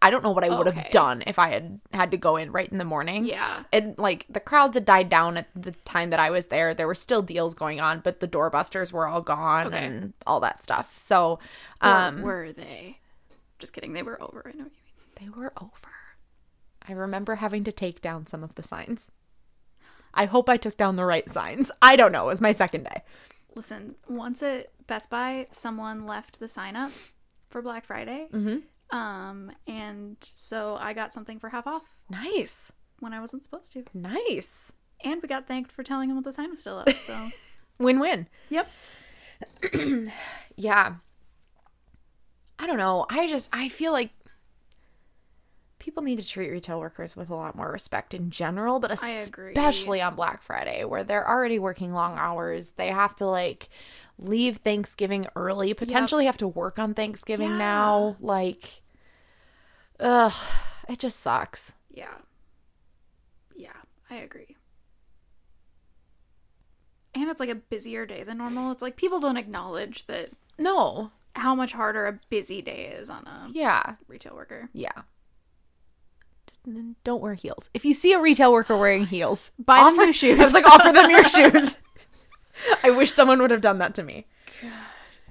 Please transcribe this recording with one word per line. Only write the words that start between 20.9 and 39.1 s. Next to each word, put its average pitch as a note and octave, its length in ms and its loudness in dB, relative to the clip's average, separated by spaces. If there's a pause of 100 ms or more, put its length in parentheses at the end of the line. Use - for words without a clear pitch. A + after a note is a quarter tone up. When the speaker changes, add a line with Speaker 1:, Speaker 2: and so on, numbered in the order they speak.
Speaker 1:
the F3+ 80 -2
right E3+ 240 0
signs. F3 420 -4 (100)
I C4 140 10
don't A3 160 8
know. B2+ 140 -2
It B2+ 60 -2
was F#3 100 -4
my G#3+ 100 2
second F3+ 320 -2
day. - 200 -14 (520)
Speaker 2:
Listen, G#3+ 400 -16 (140)
once B3 340 -10
at C4+ 280 -8 (160)
Best G#3+ 240 -10
Buy, B3+ 400 -8
someone A3 560 -12
left G#3+ 320 -14
the A3+ 100 -14
sign G3 260 -14
up C4+ 160 -8 (580)
for A#3+ 120 -12
Black A#3 240 -12
Friday. B3+ 480 -12
Speaker 1:
Mm-hmm. A3 640 -8
Speaker 2:
Um, G3 540 -14 (160)
and G#3 540 -16
so G#3+ 580 -10
I G#3+ 140 -10
got A3 200 -12
something A3 260 -16
for A3+ 100 -16
half A#3+ 180 -10
off D#4+ 160 -10 (260)
Speaker 1:
Nice. B3 640 -6 (280)
Speaker 2:
when A3+ 140 -14
I A3 80 -12
wasn't B3+ 220 -16
supposed - 300 -20
to. B3 200 -16
Speaker 1:
Nice. G#3+ 800 -8 (300)
Speaker 2:
And D#4+ 180 -8
we D#4+ 60 -12
got C4+ 200 -8
thanked B3+ 240 -8
for C4 120 -14
telling C4+ 260 -6
him C4+ 60 -4
that C4 100 -4
the C4+ 80 -12
sign D4+ 160 -10
was D#4+ 120 -14
still F#3+ 180 -14
up, C#4 100 -2
so. A3+ 400 -6 (240)
Speaker 1:
<laughs> - 240 -20
Win-win. B3+ 500 2 (220)
Speaker 2:
Yep. D#4+ 200 -4 (1040)